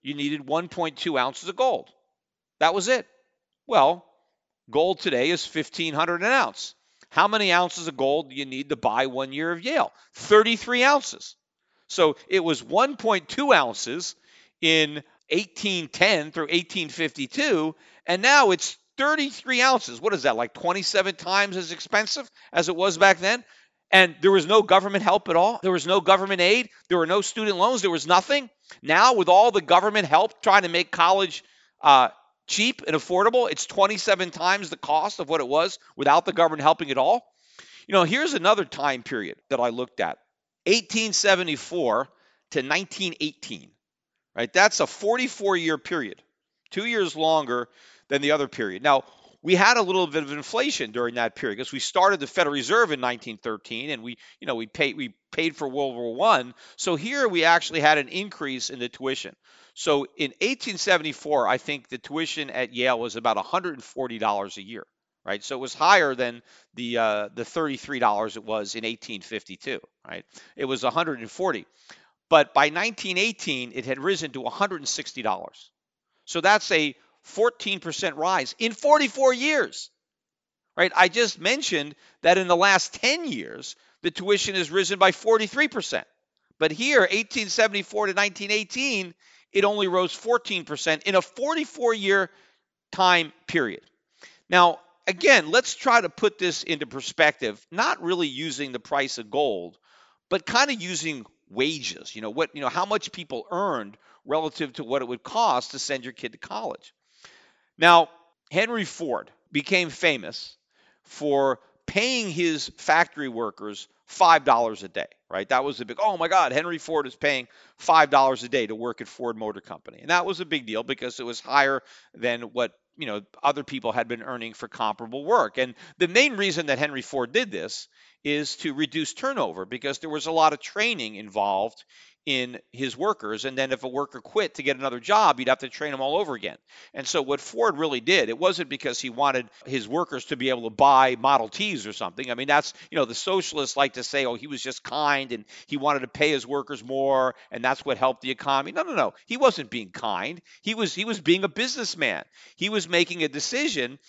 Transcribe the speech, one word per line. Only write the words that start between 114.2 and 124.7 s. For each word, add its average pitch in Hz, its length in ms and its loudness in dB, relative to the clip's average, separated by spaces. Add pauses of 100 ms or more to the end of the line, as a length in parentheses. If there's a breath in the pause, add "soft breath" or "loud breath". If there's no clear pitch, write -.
dollars 117 380 2
a 98 60 -12
day, 85 200 -8 (200)
right? 95 220 -6
That 131 120 2
was 139 140 -6
the 117 80 -10
big, 101 160 -12
"Oh 208 160 0
my 165 120 -2
God, 165 240 4
Henry 165 260 -2
Ford 151 280 -4
is 127 80 -14
paying 135 340 -2 (280 soft breath)
five 160 320 6
dollars 135 360 4
a 123 40 -10
day 120 180 0
to 107 80 -8
work 117 280 -8
at 104 60 -14
Ford 117 280 -8
Motor 107 240 -8
Company." - 400 -18
And 135 80 -10
that 175 160 2
was 180 160 -4
a 180 60 -10
big 147 180 -4
deal 110 200 -4
because 127 360 -8
it 120 60 -10
was 117 120 -10
higher 139 440 2 (320 soft breath)
than 120 260 -4 (140)
what, 120 180 -2 (240)
you 151 100 -10
know, 104 140 -6 (220)
other 143 200 0
people 117 300 -6
had 113 160 -2
been 117 140 -8
earning 113 320 -12
for - 140 -14
comparable 117 540 -6